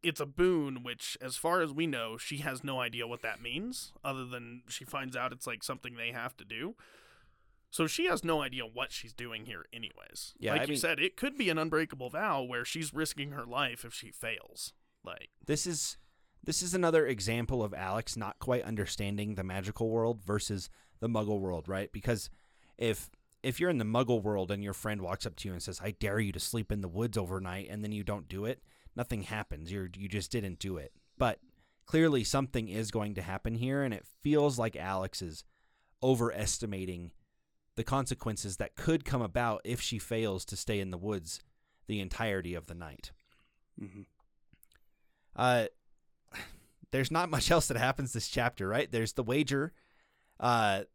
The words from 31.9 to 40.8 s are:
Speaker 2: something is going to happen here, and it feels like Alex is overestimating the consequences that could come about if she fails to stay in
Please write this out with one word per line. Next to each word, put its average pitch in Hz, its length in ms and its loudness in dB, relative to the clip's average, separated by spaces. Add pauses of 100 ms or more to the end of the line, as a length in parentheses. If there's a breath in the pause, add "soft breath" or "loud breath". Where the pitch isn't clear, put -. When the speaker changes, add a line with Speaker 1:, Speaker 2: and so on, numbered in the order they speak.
Speaker 2:
something 127 440 2
is 104 240 -2
going 104 240 0
to 95 60 -4
happen 98 340 -2
here, 131 260 2
and 131 120 2
it 95 120 -8 (160)
feels 147 380 6
like 113 160 2
Alex 95 480 -2
is 80 200 -8 (600)
overestimating 101 1080 2 (640)
the 117 80 -2
consequences 113 760 -2
that - 180 -4
could 160 300 2
come 127 160 2
about 113 420 0
if 120 160 -2
she - 180 -2
fails 104 480 0
to 101 120 -8
stay 107 220 0
in 95 120 -2